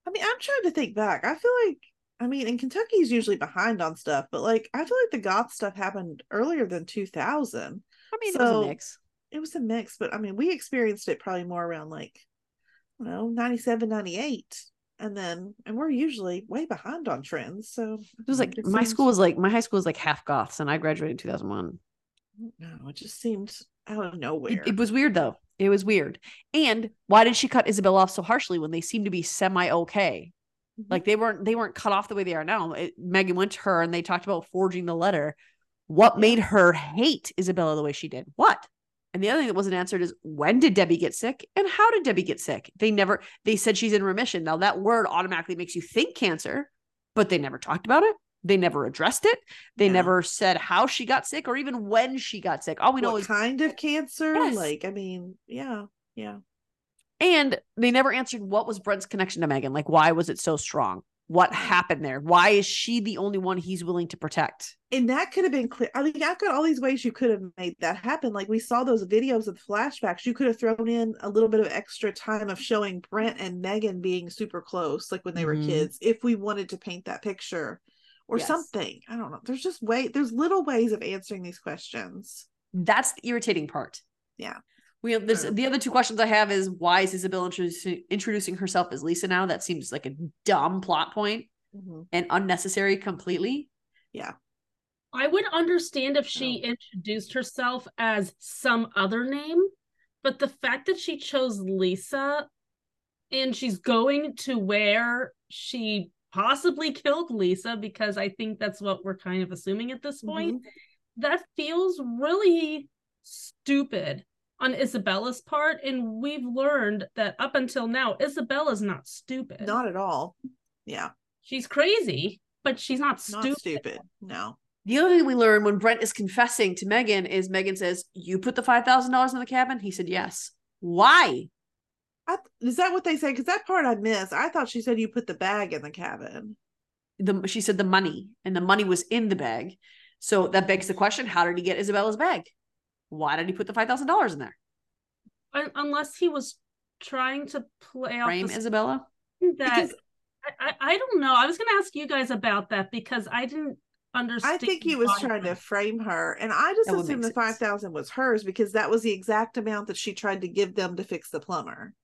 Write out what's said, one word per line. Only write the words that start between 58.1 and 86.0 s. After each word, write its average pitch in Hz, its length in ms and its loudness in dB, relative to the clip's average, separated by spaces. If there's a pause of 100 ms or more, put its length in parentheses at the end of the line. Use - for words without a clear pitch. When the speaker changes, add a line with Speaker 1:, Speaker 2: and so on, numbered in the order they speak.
Speaker 2:
answered 247 280 -4
what 208 260 0
was 214 120 -6
Brent's 202 280 -4
connection 190 360 -2
to 156 60 2
Megan. 135 240 -2
Like, 147 160 -4
why 160 240 8
was 165 180 0
it - 100 -6
so 160 160 0
strong? 101 460 -2 (240)
What 175 240 6
Speaker 1:
Right. - 80 -4
Speaker 2:
happened 175 460 2
there? 135 140 -4
Why 175 320 8
is 202 160 6
she 233 340 -2
the 208 180 -4
only 202 200 -2
one 185 200 -2
he's 175 260 -6
willing 175 240 -2
to - 80 -12
protect? - 600 -4 (140)
Speaker 1:
And 247 200 2
that 320 200 0
could 381 140 2
have 311 80 2
been 262 160 0
clear. - 260 -4
I 277 80 0
mean, 302 200 0
I've 349 160 0
got 381 160 0
all 285 100 2
these 302 160 2
ways 262 240 0
you 233 80 0
could 247 180 2
have 196 120 0 (160)
made 180 220 -6
that 180 180 0
happen. 247 340 -2
Like, 202 160 -6
we 220 100 2
saw 240 240 0
those 226 240 2
videos 220 420 2
of 185 80 -6
the - 120 -20
flashbacks. 208 560 -4
You 247 100 0
could 269 140 0
have 226 100 0
thrown 226 300 0
in 226 320 0
a - 80 -6
little 220 220 4
bit 220 100 4
of 196 80 2
extra - 420 -6
time 214 380 -6
of 190 100 -6
showing 202 520 -2
Brent 220 280 -2
and 180 220 -8
Megan 196 400 -2
being 180 300 -2
super 180 320 -8
close, - 500 -6
like, 185 140 -6
when 175 80 -6
they 170 100 -4
Speaker 2:
Mm-hmm. 151 160 0
Speaker 1:
were 151 60 -2
kids, 156 340 -2
if 226 240 2
we 240 120 2
wanted 202 340 -6
to 185 80 -10
paint 180 260 -12
that - 180 -10
picture 175 580 -8 (460)
or 226 120 -2
Speaker 2:
Yes. - 100 -4
Speaker 1:
something. 311 600 -4
I 233 80 -10
don't 214 140 -10
know. 151 140 -14
There's 262 180 -6
just 370 200 -6
way, 233 260 -2
there's 262 240 -2
little 330 320 2
ways 240 280 2
of 214 100 -2
answering 190 400 -8
these 175 160 -14
questions. - 920 -12 (240)
Speaker 2:
That's 185 400 2
the - 160 -10
irritating 220 400 0
part. - 320 -10 (360)
Speaker 1:
Yeah. - 220 -12 (440)
Speaker 2:
We 233 100 -2
have, 214 140 0
there's, 220 180 4
Speaker 1:
Yeah. - 60 -4
Speaker 2:
the 220 160 2
other 269 120 2
two 262 120 -2
questions 233 300 4